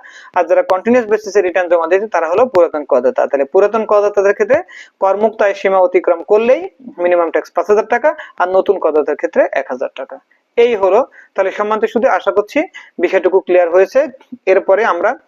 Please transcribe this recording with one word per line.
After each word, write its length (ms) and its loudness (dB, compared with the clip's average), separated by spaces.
আর 140 0
যারা 140 2
কন্টিনিউয়াস 480 0
বেসিসে 320 0
রিটার্ন 280 -2
জমা 180 2
দিয়েছে, 200 0
তারা 220 -2
হলো 160 2
পুরাতন 400 0
করদাতা। 420 0
তাহলে 180 -2
পুরাতন 400 0
করদাতাদের 480 2
ক্ষেত্রে 260 0
করমুক্ত 420 0
আয় 120 2
সীমা 260 0
অতিক্রম 440 2
করলেই 380 2
মিনিমাম 340 0
ট্যাক্স 200 -4
পাঁচ 180 -4
হাজার 160 2
টাকা, 240 -2
আর 120 -2
নতুন 300 2
করদাতার 360 -2
ক্ষেত্রে 260 -2
এক 180 -4
হাজার 260 -8
টাকা। 200 -14
এই 180 2
হলো। 240 2
তাহলে 180 -2
সম্মানিত 340 -4
সুধী, 220 -2
আশা 240 -2
করছি 280 -2
বিষয়টুকু 400 0
ক্লিয়ার 300 2
হয়েছে। 300 2
এরপরে 400 2
আমরা 260 0